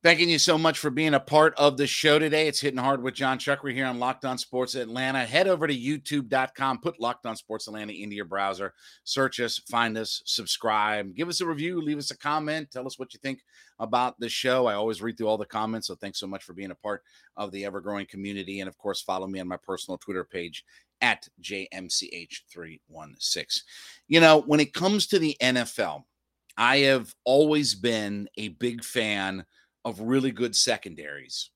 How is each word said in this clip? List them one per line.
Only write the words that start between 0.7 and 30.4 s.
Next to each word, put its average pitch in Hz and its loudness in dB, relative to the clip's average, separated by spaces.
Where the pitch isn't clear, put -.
for 151 -2
being 147 2
a 135 6
part 156 6
of 143 6
the 139 0
show 151 4
today. 156 2
It's 143 -2
Hitting 135 -2
Hard 131 2
with 127 -6
John 131 0
Chuckery 139 -2
here 131 -2
on 123 -4
Locked 123 -2
On 127 -4
Sports 127 -4
Atlanta. 127 -2
Head 156 4
over 160 2
to 147 0
youtube 139 -4
dot 131 0
com, 135 -2
put 165 -6
Locked 120 -4
On 110 -8
Sports - -10
Atlanta 107 -12
into 101 -12
your 101 -8
browser, 98 -4
search 135 -2
us, 117 -2
find 117 -2
us, - -6
subscribe, 107 -2
give 160 -4
us 175 -4
a 175 -2
review, 165 -4
leave 151 -4
us 143 -8
a 127 -14
comment, 151 -4
tell 127 -10
us 131 -12
what 131 -12
you - -20
think 135 -6
about 120 0
the 117 -4
show. 127 2
I 104 2
always 107 -2
read 113 -6
through 113 -4
all 107 2
the 104 -6
comments, 110 -4
so 90 -10
thanks 98 -10
so 98 -10
much 95 -10
for 90 -20
being 95 -12
a 87 -12
part 104 -8
of 101 -8
the 98 -8
ever-growing 101 -6
community. 98 -10
And, 92 -8
of - -18
course, 98 -6
follow 95 -4
me 95 -8
on 90 -8
my 90 -6
personal 92 -8
Twitter 92 -8
page 87 -10
at 120 0
J 95 -8
M 92 -12
C - -4
H 85 -14
three 80 -16
one 78 -20
six. - -4
You 165 6
know, 156 10
when 151 4
it 143 2
comes 196 2
to 202 2
the 156 2
N 127 2
F 120 -4
L, 76 -4
I 123 4
have 135 2
always 147 4
been 104 -2
a 107 -6
big 120 -6
fan 98 -2
of 104 -6
really 127 0
good 113 -4